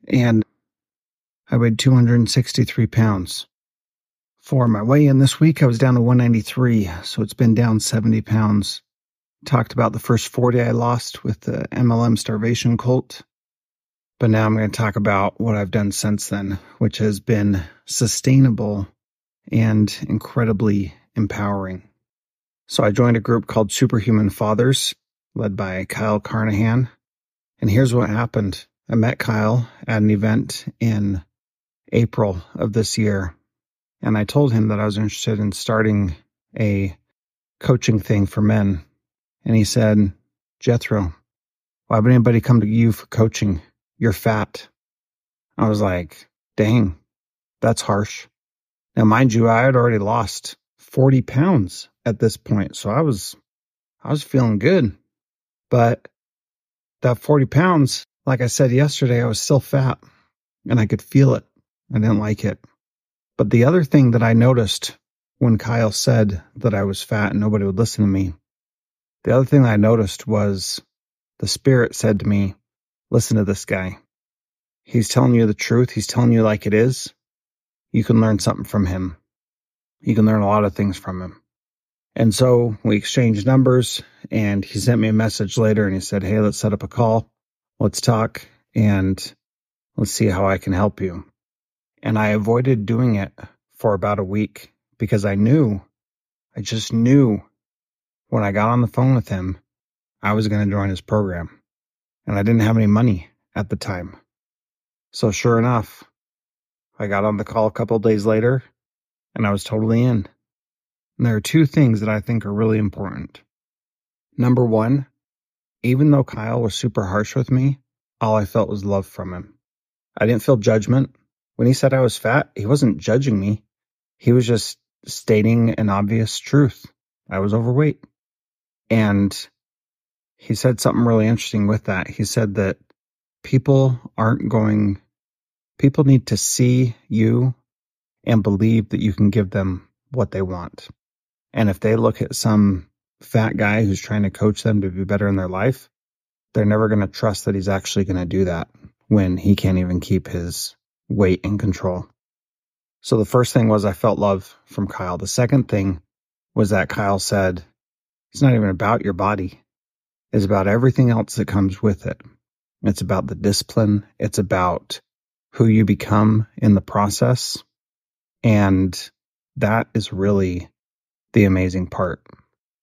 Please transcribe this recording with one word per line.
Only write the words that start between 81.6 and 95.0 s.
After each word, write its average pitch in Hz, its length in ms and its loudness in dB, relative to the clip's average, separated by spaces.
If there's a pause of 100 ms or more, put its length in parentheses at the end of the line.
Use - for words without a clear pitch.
And 113 180 2
so 120 500 2
we 107 140 2
exchanged 107 480 0
numbers, 127 560 2 (300)
and 101 340 -2
he - 140 -8
sent 113 200 2
me 110 80 2
a 110 60 0
message 107 440 -2
later, 107 280 2
and 95 80 -2
he 95 80 -4
said, 98 220 -6
"Hey, 104 160 -2
let's 104 180 0
set 104 160 -2
up - 100 -6
a - 40 -8
call. 113 420 -2 (500)
Let's 107 220 -2
talk, 113 440 -2 (280)
and 95 600 0 (600)
let's - 160 -4
see 107 160 0
how 95 200 0
I 95 100 0
can 98 160 -4
help 101 260 -2
you." 90 260 -8 (760)
And 113 160 -2
I 107 120 0
avoided 113 560 0
doing 113 300 0
it 98 180 -6 (420)
for 110 180 0
about 101 260 -2
a 101 40 -2
week 104 480 -6 (260)
because 101 280 -2